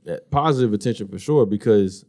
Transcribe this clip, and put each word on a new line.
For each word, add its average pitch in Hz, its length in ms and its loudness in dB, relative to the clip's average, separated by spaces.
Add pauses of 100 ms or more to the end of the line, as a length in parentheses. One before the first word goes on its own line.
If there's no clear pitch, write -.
that - 260 -10
positive 143 420 0
attention 104 360 -4
for 95 100 -14
sure, 139 300 2
because, 101 600 0